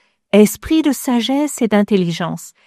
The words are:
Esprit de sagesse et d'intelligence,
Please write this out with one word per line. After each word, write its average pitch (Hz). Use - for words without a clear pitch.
Esprit 214
de 294
sagesse 262
et 233
d'intelligence, 180